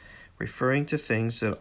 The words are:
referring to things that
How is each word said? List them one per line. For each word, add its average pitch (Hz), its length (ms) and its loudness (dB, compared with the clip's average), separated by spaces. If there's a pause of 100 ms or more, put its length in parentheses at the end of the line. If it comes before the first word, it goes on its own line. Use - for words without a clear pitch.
(380)
referring 131 460 0
to 151 140 -2
things 117 420 0
that 107 200 2